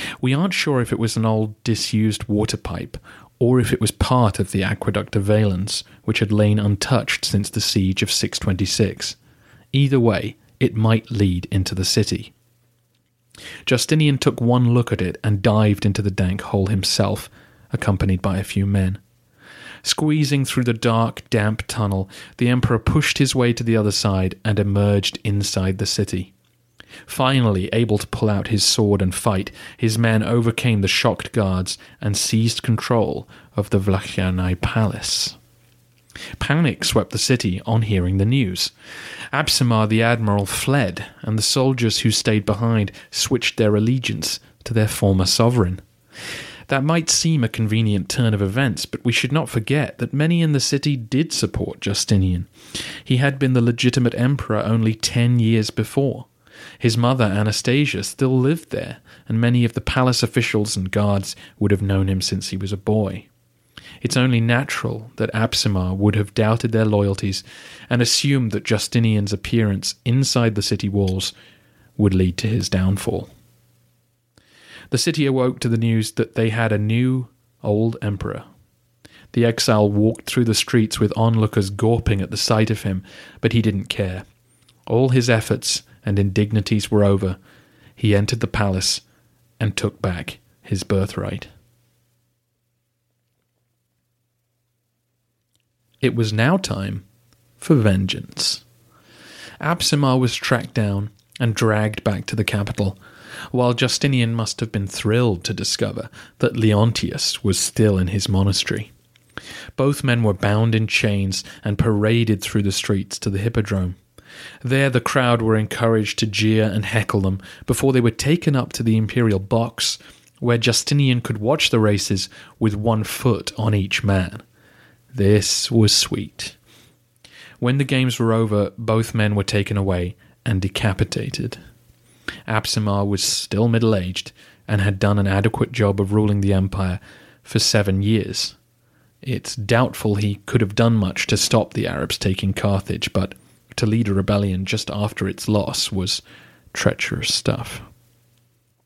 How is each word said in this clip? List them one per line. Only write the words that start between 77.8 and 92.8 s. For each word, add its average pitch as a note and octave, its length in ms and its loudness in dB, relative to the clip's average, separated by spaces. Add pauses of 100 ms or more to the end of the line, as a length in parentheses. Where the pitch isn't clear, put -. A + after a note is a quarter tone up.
emperor. - 440 -6 (880)
The A#2+ 120 2
exile A2 460 2
walked G#2+ 360 0
through B2 180 0
the A2+ 80 0
streets - 460 0
with G#2 180 0
onlookers A2 520 2
gawping A2 520 0
at F2+ 100 -6
the G2+ 60 -8
sight A2 320 0
of G#2+ 140 -4
him, F#2 200 -4 (380)
but A2+ 100 2
he A2+ 100 2
didn't G2 240 0
care. F#2 380 -6 (640)
All B2 240 2
his B2 200 4
efforts - 540 0 (220)
and G2+ 120 0
indignities G#2 720 0
were G#2 140 4
over. G2 340 2 (580)
He G#2 200 2
entered G#2 240 0
the G2 80 -2
palace F#2+ 540 -2 (580)
and A2 160 -2
took - 260 -4
back F2+ 360 -6 (240)
his F#2+ 220 -6
birthright. G2 640 -4 (4000)